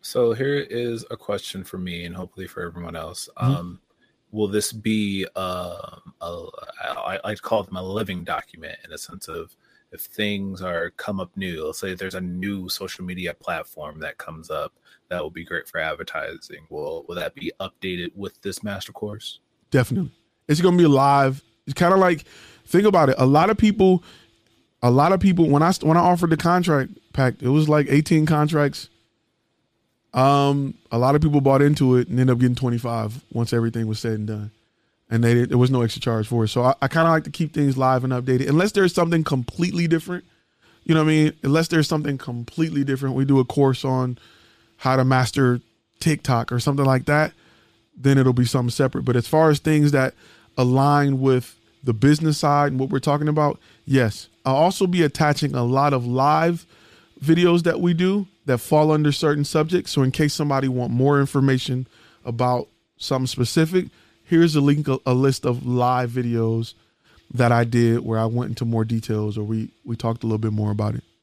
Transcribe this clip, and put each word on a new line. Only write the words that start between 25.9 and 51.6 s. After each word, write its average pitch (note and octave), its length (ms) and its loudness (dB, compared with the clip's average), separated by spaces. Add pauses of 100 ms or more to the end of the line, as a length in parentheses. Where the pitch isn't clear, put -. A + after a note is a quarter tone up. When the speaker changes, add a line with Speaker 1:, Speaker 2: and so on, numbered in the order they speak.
Speaker 2:
I - 20 4
offered F3 300 2
the D#3+ 80 2
contract E3+ 540 0 (200)
pack, B2+ 300 0
it A#2+ 60 0
was D3+ 200 2
like D3+ 220 2
eighteen D3+ 340 4
contracts. D3+ 640 0 (1200)
Um, C#3 640 2 (160)
a A#2 80 -2
lot C3 160 2
of D3+ 80 2
people D3 180 2
bought C3+ 220 4
into C#3+ 320 4
it B2 140 2
and A#2+ 100 -2
ended B2+ 160 4
up A#2+ 60 0
getting B2 160 2
twenty-five A#2 760 -4
once A#2 200 -2
everything A2+ 340 -2
was G#2+ 140 -6
said A2+ 140 -4
and G#2+ 120 -6
done. G#2+ 240 -10 (580)
And A#2 140 0
they, A#2+ 220 4
there - 140 0
was B2+ 120 4
no B2+ 120 2
extra A2+ 180 -4
charge A2 260 -2
for A#2 160 0
it. A2 60 0
So A#2+ 160 -2
I, C3 180 4
I C3+ 60 -2
kinda E3 220 2
like D#3+ 140 2
to D3+ 60 -12
keep D3+ 220 -6
things C#3+ 240 0
live C3 260 2
and C3 100 -2
updated, B2+ 360 0
unless E3+ 240 2
there's F#3+ 200 2
something E3+ 300 0
completely E3+ 640 -2
different. E3 380 -2 (580)
You D#3+ 120 2
know D#3 100 4
what D#3 60 4
I D#3 40 4
mean? D#3 180 4 (120)
Unless D#3 240 2
there's D#3 180 2
something D3+ 320 -2
completely C3+ 640 -4
different, C3+ 320 -4
we C3+ 100 0
do C3+ 140 4
a B2+ 60 4
course C3+ 400 0
on B2+ 340 -2 (600)
how C3 180 0
to C3 80 2
master B2+ 560 2 (400)
TikTok C3 500 -2
or B2 80 -2
something C#3 280 0
like C3 180 2
that, D3+ 280 0 (640)
then C3+ 220 4
it'll C3 140 4
be B2 140 2
something B2 240 -2
separate. C3+ 340 -2
But B2 100 0
as B2 140 0
far D#3 220 4
as D3 100 2
things D3+ 320 2
that C3 220 0 (420)
align C#3 640 2
with C3 340 0 (300)